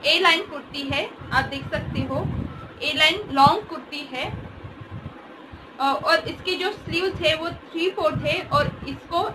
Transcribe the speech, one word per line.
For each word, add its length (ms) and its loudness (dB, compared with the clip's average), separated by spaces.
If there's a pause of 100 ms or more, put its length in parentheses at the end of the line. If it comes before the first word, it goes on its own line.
ए 140 6
लाइन 260 6
कुर्ती 480 -8
है, 160 0 (240)
आप 120 4
देख 160 -6
सकते 400 -4
हो 260 -2 (560)
ए 120 0
लाइन 260 4 (100)
लॉन्ग 360 6
कुर्ती 440 -10
है। 220 -4 (1500)
अ, 260 2
और 140 6
इसके 360 -4
जो 160 0
स्लीव्स 500 -2
है 140 4
वो 140 -2
थ्री 400 -2
फोर्थ 320 0
है 200 0
और 260 2 (200)
इसको 480 -2